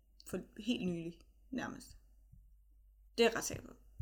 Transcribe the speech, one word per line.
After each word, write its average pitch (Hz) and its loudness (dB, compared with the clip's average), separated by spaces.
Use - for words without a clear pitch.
for 190 -2
helt 214 0
nylig, 170 -4
nærmest? - -4
Det 233 10
er 226 8
jeg - 2
ret - 0
sikker - -4
på. - -14